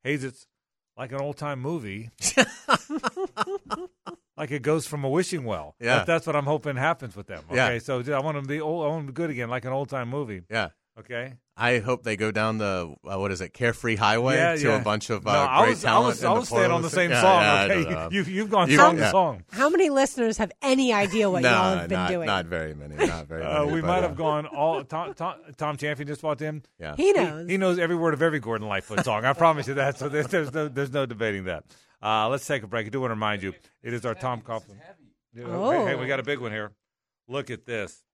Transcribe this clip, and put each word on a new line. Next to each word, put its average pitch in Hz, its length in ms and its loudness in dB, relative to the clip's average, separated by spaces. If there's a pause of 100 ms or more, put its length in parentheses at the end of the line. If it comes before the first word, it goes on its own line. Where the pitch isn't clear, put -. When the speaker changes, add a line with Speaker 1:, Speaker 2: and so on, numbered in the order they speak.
Speaker 1:
Hayes, 135 180 -2
it's 127 240 -12 (500)
like 123 160 -12
an 139 80 -6
old-time 143 400 -6
movie. 117 540 -8
Speaker 2:
<laughs> - 60 -18 (2250)
Speaker 1:
Like 147 120 -6
it 143 100 -4
goes 151 260 0
from 147 160 -6
a 139 60 -2
wishing 160 360 -2
well. 82 360 -6
Speaker 2:
Yeah. 120 180 2
Speaker 1:
That, 98 80 0
that's 165 200 0
what 151 100 0
I'm 143 80 0
hoping 143 320 -2
happens 135 400 -2
with 101 100 -14
them. 85 240 -12
Speaker 2:
Yeah. 123 180 2
Speaker 1:
Okay, 120 100 -2
so 127 220 -4 (120)
I 135 80 0
want 151 160 -4
them 139 80 -6
to 135 40 -10
be 147 120 -4
old, 156 240 -4
I 147 40 0
want 160 180 -4
them 131 80 -12
good 160 160 -2
again, 120 180 -6
like 123 160 -4
an 127 80 -4
old-time 135 380 -4
movie. 117 400 -6
Speaker 2:
Yeah. 107 180 -2 (300)
Speaker 1:
Okay. 123 340 -10 (240)
Speaker 2:
I 120 220 2
hope 123 240 -2
they 110 160 -2
go 110 120 0
down 110 280 0
the, 92 360 -2 (160)
uh, 98 80 -4
what 98 140 -2
is 90 80 -6
it, 90 140 -8
Carefree 117 420 0
Highway 117 400 2
Speaker 1:
Yeah, 170 200 2
Speaker 2:
to 151 120 -2
Speaker 1:
yeah. 107 100 4
Speaker 2:
a 120 60 -2
bunch 104 240 0
of, 107 160 -4
Speaker 1:
No, 107 60 0
Speaker 2:
uh, 101 180 4
Speaker 1:
I 131 140 4
Speaker 2:
great - 80 6
Speaker 1:
was, - 160 -2
I - 20 4
Speaker 2:
talent 117 200 6
Speaker 1:
was, 117 140 0
Speaker 2:
in - 40 0
Speaker 1:
I 185 80 4
Speaker 2:
the 240 60 2
Speaker 1:
was 240 80 -6
staying 190 160 4
on 175 60 4
Speaker 2:
portal. 170 120 2
Speaker 1:
the 165 80 -2
same 175 220 2
Speaker 2:
Yeah, 123 100 4
Speaker 1:
song, 185 200 8
Speaker 2:
yeah, 104 120 6
I 98 100 4
Speaker 1:
okay? 175 200 2
Speaker 2:
don't - 80 -4
know. 80 180 -4
Speaker 1:
<laughs> - 20 -6
You've, 190 160 -2
you've 196 220 -2
gone 185 200 4
Speaker 2:
You 147 60 8
Speaker 1:
song 165 220 8
Speaker 2:
yeah. - 80 2
Speaker 1:
to - 40 4
song. 151 420 2
Speaker 3:
How 262 180 2
many 349 180 4
listeners 269 480 2
have 208 240 -2
any 262 320 4
idea 202 380 2
what 180 100 2
Speaker 2:
No, 127 100 6
Speaker 3:
y'all - 280 4
have 85 100 -4
been 92 100 0
Speaker 2:
not, 90 120 0
Speaker 3:
doing? 85 160 -2
Speaker 2:
not 95 180 0
very 82 300 -6
many, 73 200 -14
not 80 320 0
very 80 160 -8
Speaker 1:
<laughs> 160 40 -4
Uh, 151 140 0
Speaker 2:
many, 147 120 0
Speaker 1:
we 165 80 0
Speaker 2:
but, 160 60 -2
Speaker 1:
might 175 140 2
Speaker 2:
uh, 180 80 0
Speaker 1:
have 143 80 -6
gone 151 320 0
all. 151 360 0
Tom, 170 300 -8
Tom, 170 220 -8 (200)
Tom 151 220 -4
Champion 147 300 -4
just 147 140 -10
walked 151 200 -2
in. 151 200 -8 (160)
Speaker 2:
Yeah. 76 160 -8
Speaker 3:
He 381 180 4
knows. 170 340 0
Speaker 1:
He, 175 60 -2
he 190 60 0
knows 185 200 2
every 170 180 2
word 165 160 2
of 139 80 -2
every 156 200 2
Gordon 110 280 -4
Lightfoot 101 340 -2
song. 110 220 0
I 135 80 4
promise 156 340 4
you 135 80 -4
that. 139 240 0
So 135 120 -4
there's, 143 160 -2
there's 147 260 -2
no, 151 160 -2
there's 135 240 -4
no 139 140 -2
debating 107 380 -4
that. 85 200 -6 (380)
Uh, 107 260 2
let's 135 180 -2
take 135 160 -2
a 107 40 -12
break. 110 200 -4
I 110 40 -10
do 131 100 -4
wanna 120 140 -2
remind 104 280 -2
you, 95 120 -6 (280)
it 117 120 -8
is 120 100 -8
our 113 100 -2
Tom 120 280 -6
Coughlin. 110 340 -10 (580)
Yeah, 120 100 -16
hey, 220 420 0
hey, 139 80 0
we 127 100 -4
Speaker 3:
Oh. - 20 -6
Speaker 1:
got 135 140 0
a - 20 -8
big 139 180 -4
one 117 120 -6
here. 107 200 -8 (540)
Look 131 240 -8
at 113 140 -10
this. 110 500 -8